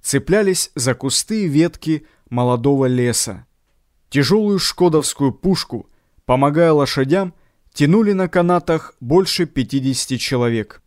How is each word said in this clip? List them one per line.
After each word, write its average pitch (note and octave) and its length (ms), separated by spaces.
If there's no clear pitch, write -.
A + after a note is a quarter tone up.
цеплялись F#3 720
за B2+ 180
кусты G3 520
и - 20
ветки D#3 580
молодого B2 560
леса. B2 640
Тяжёлую G3 500
шкодовскую D#3 720
пушку – - 560
помогая D3 460
лошадям, D3 600
тянули G3+ 400
на F#3+ 140
канатах E3+ 720
больше E3+ 460
пятидесяти C3 720
человек. A#2 680